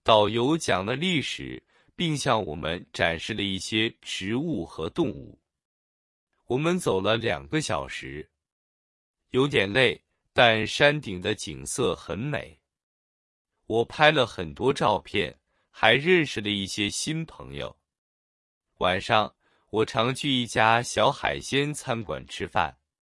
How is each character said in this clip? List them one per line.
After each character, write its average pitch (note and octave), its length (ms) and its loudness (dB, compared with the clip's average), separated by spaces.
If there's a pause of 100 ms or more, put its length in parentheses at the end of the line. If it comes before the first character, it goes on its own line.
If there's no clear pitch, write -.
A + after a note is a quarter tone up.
导 G#2+ 260 6
游 A#2+ 260 2
讲 F#2+ 300 0
了 A#2 100 -2
历 E3+ 240 0
史， C2 440 -8 (320)
并 D#3+ 200 -2
向 A#2+ 300 0
我 D2+ 80 -6
们 E2+ 400 -6
展 E2 260 0
示 - 140 -6
了 G#2+ 80 -4
一 G2 160 -2
些 A2 320 -2 (120)
植 G2 340 -6
物 C#3 280 -4
和 D#2+ 240 -8
动 D#3+ 240 -2
物。 A2+ 300 -16 (1040)
我 A#2+ 100 -2
们 E3 220 0
走 G2+ 240 0
了 G#2+ 160 2
两 F#2+ 300 -4
个 D#3 120 -2
小 D2 280 -4
时， C2+ 440 -12 (1000)
有 C3 160 4
点 A2 260 2
累， B2 260 4 (320)
但 A2 340 4
山 D3 360 2
顶 F#2 180 -8
的 G#2 140 -2
景 C#2+ 320 -8
色 F#2+ 300 -2
很 E2 220 -8
美。 B2 440 -8 (1040)
我 A2+ 180 0
拍 D3+ 280 4
了 C#3 140 2
很 E2 280 -8
多 B2 180 0
照 C#3 280 2
片， D#2 400 -4 (320)
还 - 240 4
认 E3 280 4
识 B2+ 160 -4
了 G#2 100 -4
一 G2 180 -2
些 G2+ 220 -2
新 D#3+ 360 -6
朋 - 300 -16
友。 - 200 -10 (1000)
晚 F2+ 240 0
上， A2 340 2 (360)
我 G#2+ 120 2
常 A#2 300 0
去 C#3 180 -2
一 B2 140 0
家 A2+ 360 4
小 A#2+ 300 2
海 D3 280 -2
鲜 C#3+ 340 -2
餐 A#2+ 280 -6
馆 C#2+ 260 -8
吃 - 200 -8
饭， D#2 300 -2 (300)